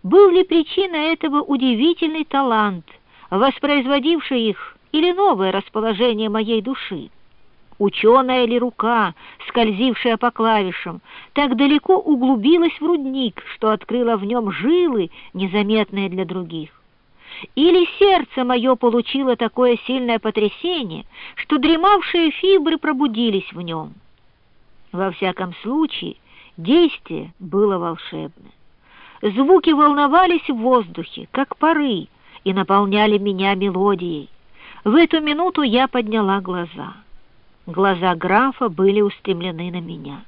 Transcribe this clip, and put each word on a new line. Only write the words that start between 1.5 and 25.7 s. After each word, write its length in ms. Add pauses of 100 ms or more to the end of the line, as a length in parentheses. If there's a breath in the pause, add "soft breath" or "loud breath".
талант, 600 (440 soft breath)
воспроизводивший 1120
их, 340 (140)
или 200
новое 400
расположение 800
моей 320
души? 480 (720)
Ученая 680
ли 140
рука, 560 (320 loud breath)
скользившая 720
по 140
клавишам, 720 (320 loud breath)
так 220
далеко 420
углубилась 840
в 60
рудник, 580 (120)
что 160
открыла 460
в 80
нем 260
жилы, 580 (240 loud breath)
незаметные 760
для 160
других? 440 (840 loud breath)
Или 320 (100)
сердце 460
мое 320
получило 600
такое 420 (100)
сильное 320
потрясение, 840 (300 loud breath)
что 220
дремавшие 760
фибры 460
пробудились 760
в 80
нем? 320 (1000)
Во 200
всяком 500
случае, 540 (420 soft breath)